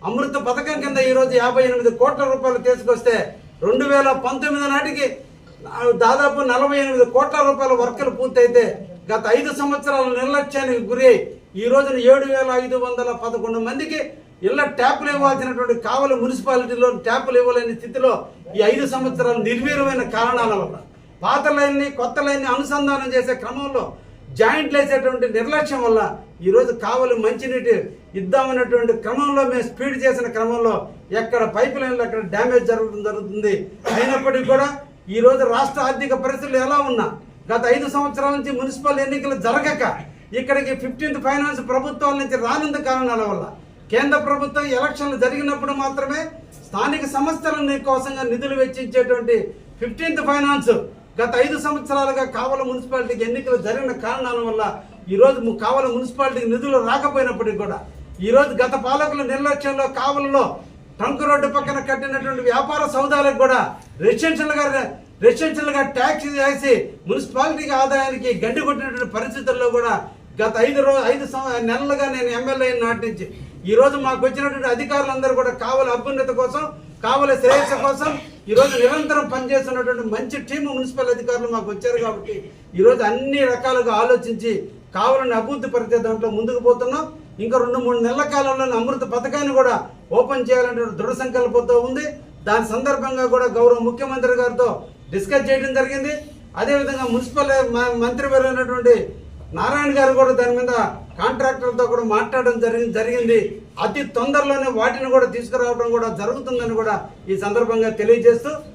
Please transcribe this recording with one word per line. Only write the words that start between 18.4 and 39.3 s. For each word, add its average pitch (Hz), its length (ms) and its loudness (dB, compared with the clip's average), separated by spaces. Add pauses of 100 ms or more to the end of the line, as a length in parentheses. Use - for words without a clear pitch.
ఈ 214 40 2 (120)
ఐదు 269 200 0
సంవత్సరాలు 247 560 0
నిర్వీర్యమైన 269 560 0 (120)
కారణాల 233 440 2
వల్ల 160 160 -6 (480)
పాత 277 220 2 (100)
లైన్ని 285 320 2 (120)
కొత్త 247 260 -2
లైన్ని 277 280 -2
అనుసంధానం 277 640 -2
చేసే 254 260 0
క్రమంలో 262 420 -4 (540)
జాయింట్లు 285 380 2
వేసేటువంటి 262 480 2 (100)
నిర్లక్ష్యం 277 500 0
వల్ల 220 160 4 (460)
ఈరోజు - 240 4 (140)
కావలి 247 300 2 (100)
మంచినీటి 247 480 0 (460)
ఇద్దామనేటువంటి 240 720 2 (100)
క్రమంలో 277 460 0
మేము 247 180 -2
స్పీడ్ 269 360 -6
చేసిన 240 320 2
క్రమంలో 226 380 0 (460)
ఎక్కడ 226 240 0 (120)
పైప్ 247 260 0
లైన్లు 247 240 -2
అక్కడ 220 160 -6 (120)
డ్యామేజ్ 247 360 2
జరగడం 220 380 -2
జరుగుతుంది. 208 460 -2 (420)
అయినప్పటికీ 262 560 0
కూడా 269 160 4 (500)
ఈరోజు 254 260 6 (100)
రాష్ట్ర 269 340 0
ఆర్థిక 262 260 -2 (100)
పరిస్థితులు 262 420 -2
ఎలా 285 120 2 (120)
ఉన్నా 226 160 0 (460)
గత 226 100 0 (140)
ఐదు 285 200 -4
సంవత్సరాల 285 420 0
నుంచి 277 220 -6
మున్సిపల్ 269 460 -2
ఎన్నికలు 269 400 -4